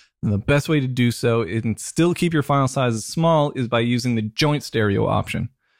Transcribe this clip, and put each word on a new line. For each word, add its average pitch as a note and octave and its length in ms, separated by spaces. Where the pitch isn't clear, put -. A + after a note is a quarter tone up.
then A#2+ 80
the G2+ 80
best C#3+ 320
way D#3 100
to C3 80
do B2 220
so A#2 320
and A2 380
still E3+ 340
keep E3+ 180
your D3+ 120
file C#3 240
sizes B2 360
small D#3+ 520
is B2+ 120
by A#2 120
using A#2+ 340
the A2+ 80
joint D3 400
stereo G#2+ 460
option. - 420